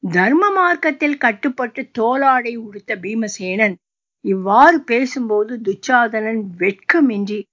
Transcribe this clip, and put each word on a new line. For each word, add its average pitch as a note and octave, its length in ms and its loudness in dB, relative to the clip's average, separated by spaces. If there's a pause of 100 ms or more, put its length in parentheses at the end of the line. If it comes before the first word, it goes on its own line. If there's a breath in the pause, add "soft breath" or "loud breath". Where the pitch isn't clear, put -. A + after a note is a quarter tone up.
(100)
தர்ம B3 420 2
மார்க்கத்தில் D#4 640 0
கட்டுப்பட்டு B3 800 -4
தோலாடை B3 580 0
உடுத்த G#3+ 400 -10
பீமசேனன் G3+ 800 -4 (440)
இவ்வாறு G#3+ 640 4
பேசும்போது A#3 800 -2
துச்சாதனன் A3 840 0 (140)
வெட்கமின்றி G3+ 960 0